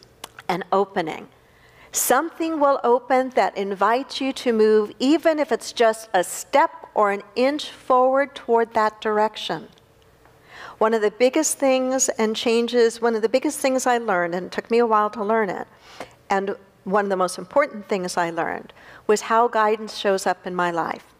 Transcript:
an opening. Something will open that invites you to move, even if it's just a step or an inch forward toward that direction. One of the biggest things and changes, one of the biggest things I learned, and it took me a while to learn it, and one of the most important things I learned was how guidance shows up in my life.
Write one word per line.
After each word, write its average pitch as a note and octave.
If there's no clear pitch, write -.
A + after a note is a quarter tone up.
an E3
opening. F#3+
Something D#4+
will C#4
open B3+
that G#3
invites G3+
you C4
to A#3+
move, G#3+
even D4+
if C#4
it's -
just A3
a F3+
step -
or G#3
an G3+
inch C#4
forward C4
toward A#3
that G#3+
direction. G#3+
One A3
of A3+
the G#3
biggest D4
things C4
and A3
changes, A#3
one A#3
of G#3
the A3
biggest C4+
things C4
I B3
learned, F3+
and F3+
it -
took -
me A#3
a A#3+
while G#3+
to A3
learn A3
it, -
and G3
one G3+
of G3
the F#3+
most F3+
important G#3+
things F#3
I E3+
learned -
was G#3+
how A#3
guidance A3
shows G3
up F#3
in F#3
my F3+
life. -